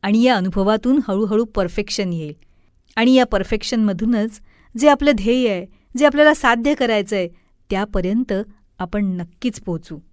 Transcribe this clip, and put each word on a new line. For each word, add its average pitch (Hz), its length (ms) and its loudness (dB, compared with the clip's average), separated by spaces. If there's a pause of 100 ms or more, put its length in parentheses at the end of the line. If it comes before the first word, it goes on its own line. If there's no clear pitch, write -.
आणि 208 200 2
या 254 140 4
अनुभवातून 208 720 0
हळूहळू 214 360 0
परफेक्शन 190 680 -4
येईल 156 220 -8 (640)
आणि 247 180 4
या 254 120 6
परफेक्शनमधूनच 214 1120 -2 (380)
जे 285 100 6
आपलं 285 260 4
ध्येय 233 360 0
आहे, 185 160 -6 (300)
जे 285 100 2
आपल्याला 294 280 4
साध्य 247 400 0
करायचंय, 208 540 -2 (420)
त्यापर्यंत 202 640 -2 (460)
आपण 202 260 -4
नक्कीच 180 560 -6
पोहोचू. 165 380 -8 (140)